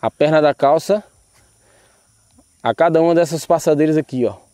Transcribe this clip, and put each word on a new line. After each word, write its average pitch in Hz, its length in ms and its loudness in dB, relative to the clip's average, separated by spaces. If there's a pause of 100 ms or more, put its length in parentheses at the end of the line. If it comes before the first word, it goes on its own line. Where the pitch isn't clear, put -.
a 113 80 -4
perna 156 320 0
da 147 140 0
calça 160 480 0 (1600)
a 117 100 -2
cada 160 280 2
uma 170 120 2
dessas 165 320 -2
passadeiras 156 520 0
aqui, 127 280 -4
ó. 98 120 -6 (160)